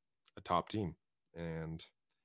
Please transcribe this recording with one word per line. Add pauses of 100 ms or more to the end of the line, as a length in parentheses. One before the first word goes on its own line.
(360)
a
top
team. (400)
And (400)